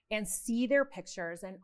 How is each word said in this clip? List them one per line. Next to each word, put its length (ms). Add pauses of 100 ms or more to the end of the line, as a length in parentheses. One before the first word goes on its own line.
(100)
and 180
see 380
their 180
pictures. 580
And 220